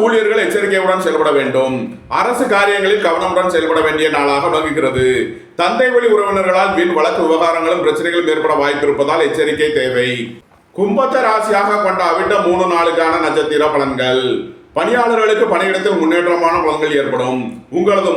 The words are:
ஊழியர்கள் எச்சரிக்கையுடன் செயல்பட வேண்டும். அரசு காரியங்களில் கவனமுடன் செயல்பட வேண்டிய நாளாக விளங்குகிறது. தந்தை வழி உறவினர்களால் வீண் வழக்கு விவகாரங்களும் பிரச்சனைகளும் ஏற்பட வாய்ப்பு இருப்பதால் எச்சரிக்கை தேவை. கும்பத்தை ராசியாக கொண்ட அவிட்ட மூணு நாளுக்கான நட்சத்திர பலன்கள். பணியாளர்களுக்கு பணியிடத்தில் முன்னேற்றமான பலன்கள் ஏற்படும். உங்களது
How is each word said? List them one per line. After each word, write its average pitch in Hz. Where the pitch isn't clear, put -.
ஊழியர்கள் 220
எச்சரிக்கையுடன் 185
செயல்பட 156
வேண்டும். 131
அரசு 233
காரியங்களில் 202
கவனமுடன் 180
செயல்பட 160
வேண்டிய 156
நாளாக 143
விளங்குகிறது. 143
தந்தை 226
வழி 240
உறவினர்களால் 196
வீண் 175
வழக்கு 170
விவகாரங்களும் 165
பிரச்சனைகளும் 160
ஏற்பட 151
வாய்ப்பு 143
இருப்பதால் 143
எச்சரிக்கை 151
தேவை. 127
கும்பத்தை 254
ராசியாக 208
கொண்ட 185
அவிட்ட 190
மூணு 175
நாளுக்கான 165
நட்சத்திர 151
பலன்கள். 131
பணியாளர்களுக்கு 220
பணியிடத்தில் 190
முன்னேற்றமான 175
பலன்கள் 151
ஏற்படும். 127
உங்களது 190